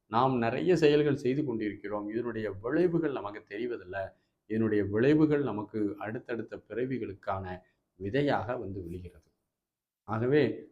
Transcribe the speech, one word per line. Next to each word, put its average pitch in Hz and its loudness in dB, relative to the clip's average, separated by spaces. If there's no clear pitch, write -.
நாம் 127 4
நிறைய 117 2
செயல்கள் 147 4
செய்து 131 2
கொண்டிருக்கிறோம். 104 -4
இதனுடைய 110 -4
விளைவுகள் 160 0
நமக்கு 104 -8
தெரிவதில்லை. 101 -6
இதனுடைய 107 2
விளைவுகள் 143 4
நமக்கு 107 -4
அடுத்தடுத்த 113 -8
பிறவிகளுக்கான 104 -6
விதையாக 113 0
வந்து 98 -8
விழுகிறது. 87 -12
ஆகவே 123 2